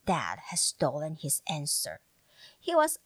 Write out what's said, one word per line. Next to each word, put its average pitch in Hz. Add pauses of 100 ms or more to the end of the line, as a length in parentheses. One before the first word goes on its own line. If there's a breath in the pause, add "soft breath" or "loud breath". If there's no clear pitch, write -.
dad 107
had -
stolen 151
his -
answer, 147 (600 loud breath)
he 339
was 320